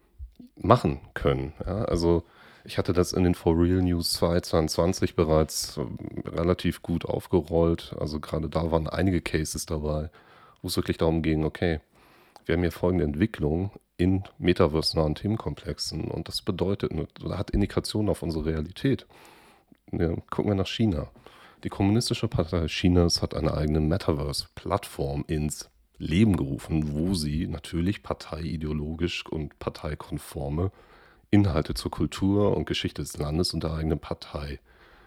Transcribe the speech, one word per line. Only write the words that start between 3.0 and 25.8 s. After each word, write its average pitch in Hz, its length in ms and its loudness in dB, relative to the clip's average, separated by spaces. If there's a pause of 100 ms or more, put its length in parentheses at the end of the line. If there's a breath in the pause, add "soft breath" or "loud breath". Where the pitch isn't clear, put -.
in 92 100 2
den 87 120 4
For 82 220 2
Real 90 240 4
News 87 320 0
zweitausendzweiundzwanzig 87 1000 2
bereits, 78 640 2
ähm, 65 200 -8 (280)
relativ 87 560 0
gut 82 240 -2
aufgerollt. 82 920 0
Also 76 200 -4
gerade 80 300 -4
da 78 220 0
waren 80 160 2
einige 87 340 2
Cases - 440 -4
dabei, 76 440 -4 (520 loud breath)
wo 92 60 -8
es 90 80 -4
wirklich 90 220 0
darum 82 240 2
ging, 78 240 2
okay, 80 340 -2 (680 loud breath)
wir 82 100 2
haben 85 60 2
hier 85 100 2
folgende 90 340 0
Entwicklung 78 680 0 (260)
in 95 260 2 (140)
metaverse-nahen 78 760 2
Themenkomplexen - 920 -4
und - 180 -6
das - 140 -6
bedeutet, 90 520 -2
ne, 76 140 -2 (300)
hat 92 140 -4
Indikationen 101 580 0
auf 80 140 -2
unsere 80 220 -2
Realität. 80 640 -2 (840 loud breath)
Ja, 85 240 0 (140)
gucken - 220 0
wir 101 40 2
nach 95 120 0
China. 92 420 0 (540 loud breath)
Die - 60 -6
Kommunistische 110 580 2
Partei 85 400 0
Chinas 87 540 4
hat - 120 -2
eine 76 220 0
eigene 76 260 2
Metaverse-Plattform 73 1500 -2
ins 76 420 -4 (280)